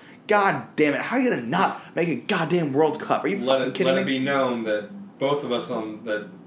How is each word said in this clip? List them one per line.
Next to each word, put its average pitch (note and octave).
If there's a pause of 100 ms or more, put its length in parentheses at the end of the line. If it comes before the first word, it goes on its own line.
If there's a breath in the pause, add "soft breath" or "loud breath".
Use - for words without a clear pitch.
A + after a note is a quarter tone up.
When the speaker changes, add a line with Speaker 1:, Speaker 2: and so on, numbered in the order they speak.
(260 loud breath)
Speaker 1:
God F#3+ (100)
damn D3
it! B2
How -
are C#4
you B3+
gonna C#3
not D#3+ (160 loud breath)
make E3+
a C#3
goddamn E3+
World D3+
Cup? -
Are D3+
you G3
Speaker 2:
Let C3
Speaker 1:
fucking C3
Speaker 2:
it, B2+
Speaker 1:
kidding C3
Speaker 2:
let C3
Speaker 1:
me? C3+
Speaker 2:
it -
be C3
known B2+
that -
both C#3
of A#2+
us A#2
on, A2
that, G#2 (180)